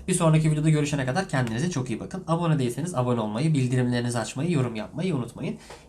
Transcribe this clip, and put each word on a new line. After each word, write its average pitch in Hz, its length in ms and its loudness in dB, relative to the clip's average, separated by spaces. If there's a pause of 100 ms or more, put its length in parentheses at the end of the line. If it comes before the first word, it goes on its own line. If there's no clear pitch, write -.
Bir 190 60 2
sonraki 160 360 4
videoda 151 200 2
görüşene 147 360 2
kadar 180 220 -2
kendinize 127 420 0
çok 127 200 -4
iyi 110 100 -4
bakın. 180 260 -10
Abone 165 320 2
değilseniz 127 360 -2
abone 120 260 0
olmayı, 113 340 0
bildirimlerinizi 123 640 0
açmayı, 131 320 -4
yorum 127 240 0
yapmayı 147 420 -4
unutmayın. 123 400 -6 (320)